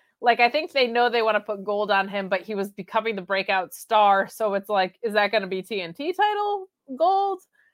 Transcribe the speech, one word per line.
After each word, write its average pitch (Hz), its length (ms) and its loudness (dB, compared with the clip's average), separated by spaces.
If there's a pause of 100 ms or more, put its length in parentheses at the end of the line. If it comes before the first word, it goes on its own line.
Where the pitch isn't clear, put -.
(200)
Like, 240 220 2
I 240 80 6
think 311 240 -2
they 262 140 2
know 240 220 2
they 233 120 2
wanna 214 180 2
put 202 240 -6
gold 208 280 -2
on 196 180 2
him, 196 180 -6
but 185 140 -2
he 214 140 -8
was 196 180 -4
becoming 220 420 -4
the 190 60 -8
breakout 190 520 -2
star, 202 540 4
so 208 280 -2
it's 196 120 -4
like, 190 340 -2
is 208 120 -6
that 208 180 2
gonna 208 160 0
be 185 140 -6
T 196 200 -6
N 170 120 -10
T 294 180 -6
title 415 560 -2 (300)
gold? 392 420 0 (340)